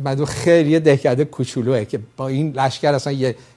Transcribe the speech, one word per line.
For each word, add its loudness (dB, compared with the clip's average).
مدو -2
خیلی 2
یه 4
دهکده 2
کوچولوئه -2
که -8
با -6
این -2
لشکر 0
اصلاً -4
یه، -2